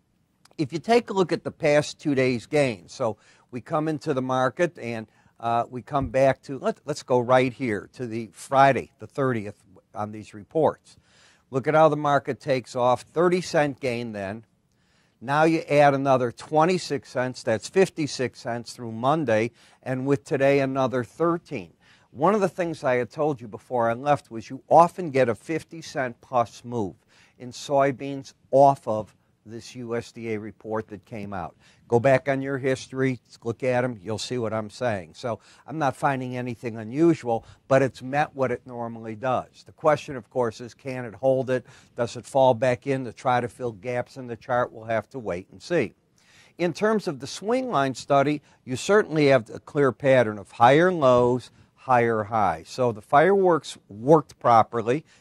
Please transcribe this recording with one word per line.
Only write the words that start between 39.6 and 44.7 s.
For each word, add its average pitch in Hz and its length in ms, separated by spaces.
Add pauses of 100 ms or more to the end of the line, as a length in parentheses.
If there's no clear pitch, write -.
The - 60
question, 151 440
of 120 140
course, 120 320
is 120 140
can 127 280
it 110 120
hold 131 340
it? 123 160 (300)
Does 120 200
it 113 120
fall 131 260
back 123 320
in 131 200
to - 80
try 123 280
to 120 60
fill 120 240
gaps 123 460
in 127 100
the 120 80
chart? 123 360